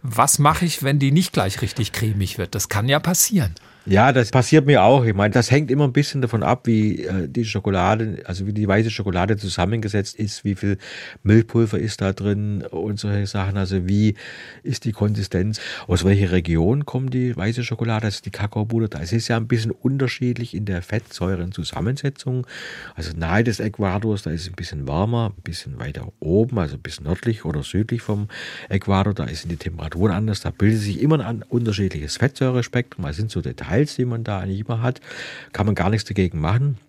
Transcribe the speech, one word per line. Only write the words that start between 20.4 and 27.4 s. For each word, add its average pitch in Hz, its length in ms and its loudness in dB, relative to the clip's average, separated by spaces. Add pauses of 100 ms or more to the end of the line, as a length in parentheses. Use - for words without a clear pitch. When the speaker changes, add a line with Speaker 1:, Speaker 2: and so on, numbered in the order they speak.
Speaker 2:
in 101 120 -4
der 90 180 -4 (680)
Fettsäurenzusammensetzung. 135 960 -4 (500)
Also 82 220 -8
nahe 85 260 2
des 113 160 0
Äquators, 104 640 -2
da 80 80 -4
ist 82 120 -4
es 90 60 -10
ein 92 60 -12
bisschen 73 320 -8
wärmer, 107 500 0
ein - 60 -20
bisschen 82 360 -10
weiter - 400 -10
oben, 110 400 2
also 71 160 -2
ein - 60 -12
bisschen - 240 -14
nördlich 107 400 -2